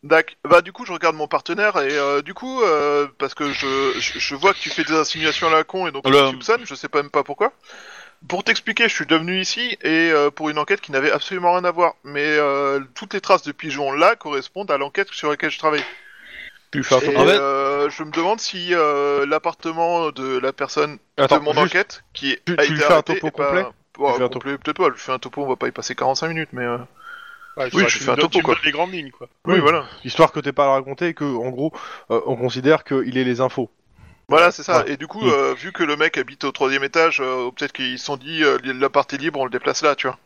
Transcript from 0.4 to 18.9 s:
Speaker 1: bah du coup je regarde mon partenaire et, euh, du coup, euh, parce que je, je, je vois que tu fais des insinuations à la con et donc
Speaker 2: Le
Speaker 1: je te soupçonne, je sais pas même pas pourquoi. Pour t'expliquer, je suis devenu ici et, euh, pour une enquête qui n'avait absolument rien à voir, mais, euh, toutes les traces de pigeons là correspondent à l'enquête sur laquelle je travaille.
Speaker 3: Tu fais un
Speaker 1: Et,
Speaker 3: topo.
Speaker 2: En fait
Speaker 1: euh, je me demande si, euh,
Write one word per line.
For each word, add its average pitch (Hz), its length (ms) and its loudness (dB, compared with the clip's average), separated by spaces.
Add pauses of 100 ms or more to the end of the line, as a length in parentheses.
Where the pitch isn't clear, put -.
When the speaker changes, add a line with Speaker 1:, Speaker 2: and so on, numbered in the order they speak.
Speaker 1:
bah 170 180 6
du 185 100 -14
coup 240 120 -14
je 196 80 -10
regarde 160 240 0
mon 151 120 -6
partenaire 190 500 -2
et, 143 200 0
euh, 143 240 0
du 170 120 -14
coup, 262 280 -6
euh, 147 440 2 (120)
parce 135 160 -4
que 143 180 -4
je, 135 480 -2
je, - 180 -6
je 143 160 -4
vois 175 200 2
que - 40 -6
tu - 120 -8
fais 165 140 -4
des 151 100 -2
insinuations 156 540 0
à - 20 4
la 160 140 4
con 185 220 -6
et 156 60 -6
donc 139 160 -6
Speaker 2:
Le 135 40 6
Speaker 1:
je 143 120 8
te 135 80 2
soupçonne, 214 320 -2
je 139 100 -12
sais - 140 -12
pas 147 140 0
même 143 80 -8
pas 147 120 0
pourquoi. 202 300 -2 (760)
Pour 180 160 -2
t'expliquer, 226 440 0
je - 60 -2
suis 147 120 -4
devenu 170 340 2
ici 233 420 -4
et, 160 280 2
euh, 147 200 4
pour 151 200 -8
une 151 80 -4
enquête 196 220 0
qui - 100 -16
n'avait 135 220 2
absolument 175 420 0
rien 180 100 0
à 180 60 2
voir, 170 320 2
mais, 143 220 -4
euh, 143 560 2 (140)
toutes 208 200 -12
les 196 60 -2
traces 185 220 2
de 147 100 -10
pigeons 139 400 -6
là 160 240 4
correspondent 156 540 -8
à 143 80 2
l'enquête 143 340 -4
sur - 180 -4
laquelle 147 200 -2
je - 80 -10
travaille. 151 260 0 (880)
Speaker 3:
Tu 135 100 -4
fais 135 140 2
un - 40 6
Speaker 1:
Et, 139 60 -2
Speaker 3:
topo. 143 140 2
Speaker 2:
En 139 60 8
fait 165 120 6
Speaker 1:
euh, 139 520 0
je 160 120 -12
me 151 80 -10
demande 180 300 0
si, 175 340 -4
euh, 143 520 2